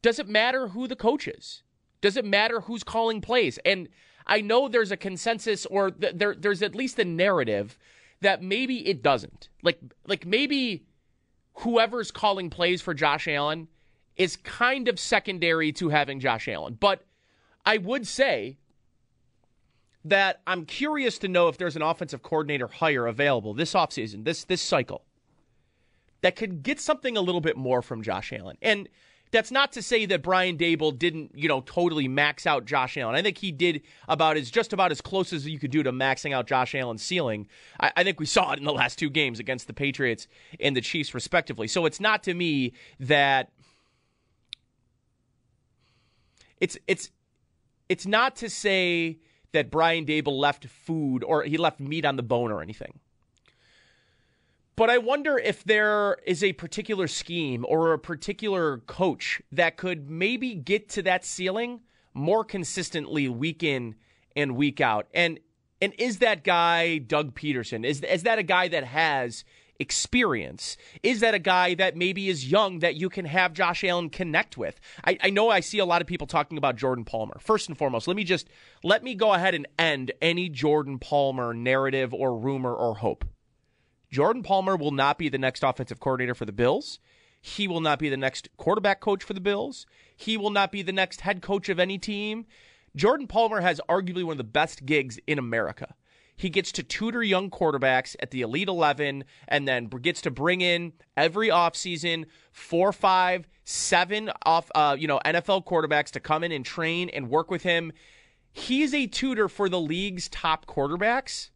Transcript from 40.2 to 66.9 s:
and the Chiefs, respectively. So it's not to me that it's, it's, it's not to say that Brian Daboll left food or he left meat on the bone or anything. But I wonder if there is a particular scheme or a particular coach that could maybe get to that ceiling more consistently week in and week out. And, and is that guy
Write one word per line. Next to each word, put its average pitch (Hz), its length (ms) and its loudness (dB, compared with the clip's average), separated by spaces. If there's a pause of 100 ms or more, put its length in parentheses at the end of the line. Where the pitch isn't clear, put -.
and 143 160 0
the 123 60 2
Chiefs, 147 320 -6
respectively. 123 540 -2
So 170 180 0
it's - 140 0
not 214 240 2
to 185 100 -2
me 151 400 0 (280)
that 135 500 4 (3000)
it's, - 280 -2
it's, - 240 -2 (760)
it's 185 200 -2
not 233 300 2
to 233 120 -8
say 175 720 0 (320)
that 143 180 2
Brian 160 380 2
Daboll 147 320 0
left 143 260 2
food 135 580 -2
or 151 200 2
he 147 140 -2
left 165 220 0
meat 147 240 -4
on 139 120 2
the 123 80 -4
bone 120 280 0
or 85 120 -4
anything. - 360 -14 (1800)
But 226 140 6
I 247 80 6
wonder 277 400 2
if - 280 -2
there 208 600 2
is 175 160 0
a 196 120 2
particular 190 560 -4
scheme 139 580 -4
or 165 240 4
a 151 80 2
particular 175 800 -4
coach - 640 -2 (100)
that 165 240 2
could 165 340 -6
maybe 220 460 -2
get 196 360 -2
to 202 100 -4
that 180 240 2
ceiling 226 560 -4 (320)
more 185 320 2
consistently 160 840 -4
week 147 340 -4
in 127 340 -2 (420)
and 139 180 0
week 143 240 0
out. 110 340 2
And, 165 280 0 (400)
and 202 160 0
is 226 220 -2
that 214 260 2
guy 170 520 4